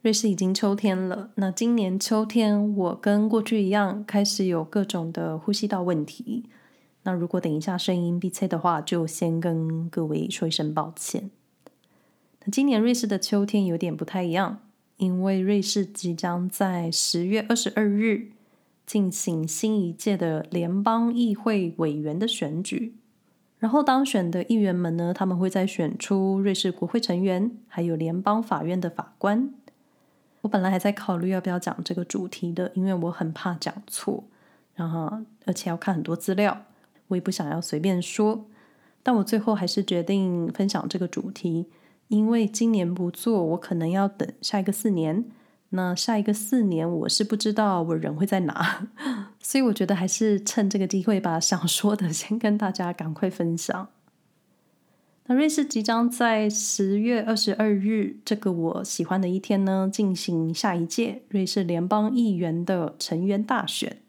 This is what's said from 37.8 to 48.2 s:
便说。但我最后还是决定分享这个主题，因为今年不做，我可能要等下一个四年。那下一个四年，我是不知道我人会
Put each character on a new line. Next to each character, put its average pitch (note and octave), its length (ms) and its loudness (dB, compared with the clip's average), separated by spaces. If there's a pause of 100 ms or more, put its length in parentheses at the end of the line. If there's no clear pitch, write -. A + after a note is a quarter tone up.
便 F3+ 200 2
说。 G#3+ 460 0 (560)
但 B3+ 140 2
我 G3 80 4
最 A3 120 0
后 G#3+ 160 2
还 F#3 140 0
是 G3+ 160 0
决 F3+ 180 0
定 F3+ 540 2
分 G3 140 0
享 F#3+ 200 -2
这 - 80 -6
个 F3 120 -2
主 - 240 -6
题， E3+ 340 -2 (400)
因 G#3+ 220 2
为 A3+ 180 4
今 A3+ 240 2
年 F3+ 240 2
不 F3+ 160 -2
做， G3+ 360 0
我 D#3+ 100 0
可 F3 180 -4
能 E3 160 0
要 G3 160 2
等 G3 340 -4
下 - 200 0
一 - 20 -2
个 G3 100 0
四 G#3+ 180 0
年。 E3+ 340 0 (460)
那 F#3 220 0
下 G#3+ 240 0
一 G#3 60 2
个 G#3 100 2
四 G#3+ 300 2
年， E3+ 280 2
我 E3 180 -2
是 - 160 2
不 G#3+ 100 -2
知 G#3+ 180 0
道 G3+ 300 2
我 E3 140 0
人 D#3 180 -2
会 E3 100 0